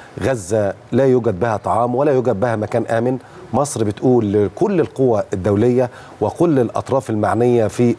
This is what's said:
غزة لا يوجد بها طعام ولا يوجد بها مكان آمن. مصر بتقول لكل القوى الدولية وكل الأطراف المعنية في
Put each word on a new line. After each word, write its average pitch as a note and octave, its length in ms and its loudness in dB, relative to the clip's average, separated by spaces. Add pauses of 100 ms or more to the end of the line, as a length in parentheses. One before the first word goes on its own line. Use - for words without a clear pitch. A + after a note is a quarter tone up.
(220)
غزة G#2 520 -2 (180)
لا C3 140 2
يوجد A#2 340 2
بها A2 180 0
طعام A#2 380 -2
ولا C#3+ 160 2
يوجد A#2+ 280 0
بها A#2 160 -2
مكان G#2+ 300 -4
آمن. A#2+ 320 -2 (360)
مصر B2 300 -2
بتقول G#2+ 500 2
لكل D#3+ 460 0
القوى A#2+ 440 0 (100)
الدولية A2+ 560 0 (320)
وكل C#3+ 380 2
الأطراف B2 500 -2
المعنية A2 580 2
في A#2+ 320 0